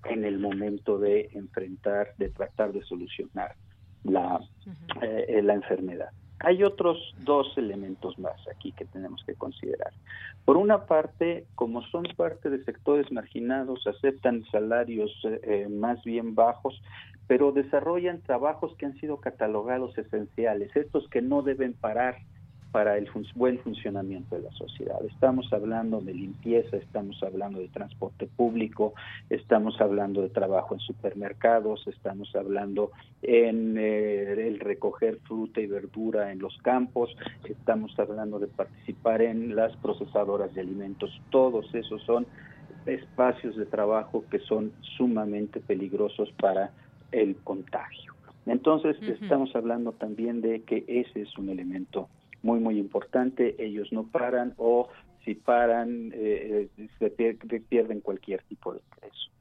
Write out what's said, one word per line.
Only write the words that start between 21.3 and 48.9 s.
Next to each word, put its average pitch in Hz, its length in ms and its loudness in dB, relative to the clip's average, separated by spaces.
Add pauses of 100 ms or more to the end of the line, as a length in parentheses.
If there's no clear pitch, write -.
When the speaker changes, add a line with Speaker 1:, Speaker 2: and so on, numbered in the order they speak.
Speaker 1:
deben 135 300 0
parar, 117 440 -2 (560)
para 104 260 4
el 101 100 -2
fun-, 104 260 -8
buen 123 260 4
funcionamiento 98 760 -6
de - 60 -6
la - 100 -12
sociedad. - 540 -8
Estamos 131 460 2
hablando 110 480 0
de 95 140 -8
limpieza, 101 640 0
estamos 98 460 -6
hablando 98 380 -6
de 90 80 -8
transporte - 580 -8
público, 110 680 0 (360)
estamos 110 500 2
hablando 101 420 2
de 92 60 0
trabajo 98 460 0
en 95 60 -8
supermercados, 104 1080 0
estamos 98 480 -8
hablando 101 560 -2 (320)
en, 113 560 4
eh, 107 720 0
el 104 120 -4
recoger 104 640 -2
fruta 110 360 -4
y 107 60 -2
verdura 101 640 -4
en 95 60 -10
los 95 200 -8
campos, 123 580 2 (280)
estamos 110 540 -2
hablando 104 400 -2
de 101 100 -4
participar 110 720 0
en 117 340 0
las 110 220 2
procesadoras 101 760 -2
de 95 60 -6
alimentos. 98 500 -6 (200)
Todos 127 440 4
esos 110 280 -6
son 120 240 2 (580)
espacios 123 720 0
de 107 100 -4
trabajo 107 640 0
que 101 100 0
son 107 320 -2 (240)
sumamente 107 640 0
peligrosos 98 720 -2
para 95 400 2 (380)
el 104 260 2
contagio. - 800 -8 (320)
Entonces, 151 520 2